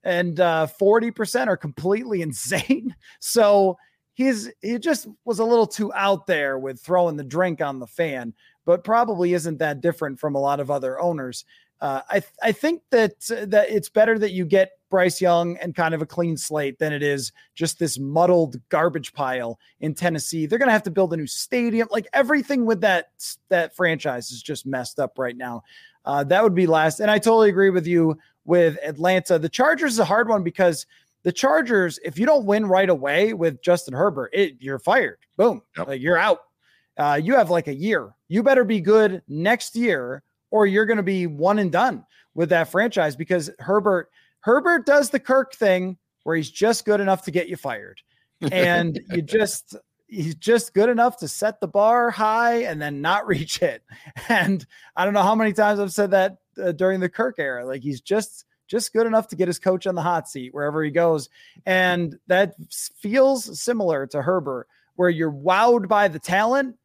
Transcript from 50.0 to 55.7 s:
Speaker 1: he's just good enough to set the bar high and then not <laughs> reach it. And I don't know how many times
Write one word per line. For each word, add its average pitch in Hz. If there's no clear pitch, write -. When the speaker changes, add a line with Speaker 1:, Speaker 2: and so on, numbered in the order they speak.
Speaker 1:
he's 165
just 220
good 214
enough 240
to 156
set 214
the 190
bar 226
high 226
and 160
then 143
not 190
<laughs> 202
reach 156
it. 135
And 190
I 180
don't 202
know 202
how 208
many 220
times 208